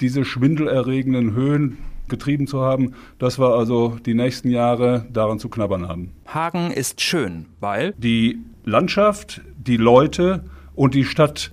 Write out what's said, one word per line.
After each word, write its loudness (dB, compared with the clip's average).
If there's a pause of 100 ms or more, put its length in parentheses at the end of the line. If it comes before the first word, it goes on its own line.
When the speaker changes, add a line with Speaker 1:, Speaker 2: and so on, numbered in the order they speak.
Speaker 1:
diese 0
schwindelerregenden 0
Höhen 0 (320)
getrieben -2
zu -4
haben, 0 (240)
dass -2
wir 4
also 2
die 0
nächsten -2
Jahre 2
daran 0
zu -8
knabbern -4
haben. -10 (140)
Speaker 2:
Hagen -4
ist -6
schön, -4 (120)
weil -4
Speaker 1:
Die 2 (260)
Landschaft, 0 (180)
die 0
Leute 4 (320)
und 2
die 4
Stadt 0